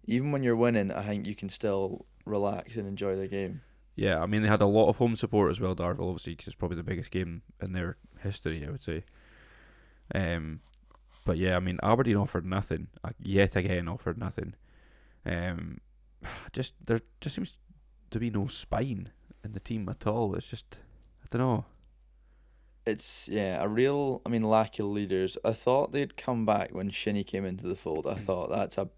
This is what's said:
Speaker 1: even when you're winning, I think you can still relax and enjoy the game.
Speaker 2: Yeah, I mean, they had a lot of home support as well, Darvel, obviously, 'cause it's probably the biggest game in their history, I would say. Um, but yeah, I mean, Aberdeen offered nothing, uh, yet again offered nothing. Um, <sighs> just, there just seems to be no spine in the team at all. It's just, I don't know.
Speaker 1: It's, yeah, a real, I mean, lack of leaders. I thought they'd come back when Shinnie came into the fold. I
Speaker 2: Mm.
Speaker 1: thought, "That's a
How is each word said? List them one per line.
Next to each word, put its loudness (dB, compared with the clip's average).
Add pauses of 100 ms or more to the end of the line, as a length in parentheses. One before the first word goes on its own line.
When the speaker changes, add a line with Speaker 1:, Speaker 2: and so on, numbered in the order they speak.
Speaker 1:
even 2
when 0
you're 6
winning, 4
I -4
think -4
you -6
can -8
still -2 (180)
relax -2
and -4
enjoy -2
the -2
game. -4 (340)
Speaker 2:
Yeah, 2
I 0
mean, 2
they 4
had 6
a 6
lot 8
of 2
home 4
support 4
as -2
well, 0
Darvel, -2
obviously, -8
'cause -16
it's -12
probably -4
the -6
biggest -4
game -4 (180)
in -6
their -4 (240)
history, -4
I -6
would -8
say. -4 (1120)
Um, -2 (640)
but 2
yeah, 4
I 4
mean, 0
Aberdeen 4
offered 0
nothing, -2 (160)
uh, -6
yet 4
again 0
offered -4
nothing. -6 (720)
Um, -4 (340)
<sighs> -14
just, -6 (120)
there 4 (200)
just -6
seems -6 (540)
to -4
be 0
no 0
spine -4 (340)
in -8
the -8
team -4
at -4
all. 2
It's -6
just, -14 (440)
I -20
don't 0
know. 2 (1200)
Speaker 1:
It's, -4
yeah, 0
a 2
real, 2
I -4
mean, 2
lack 4
of 0
leaders. 0
I 4
thought 2
they'd -2
come 0
back 2
when -4
Shinnie 0
came -4
into -6
the -2
fold. -2
I 0
Speaker 2:
Mm. -6
Speaker 1:
thought, 0
"That's 0
a 0 (120)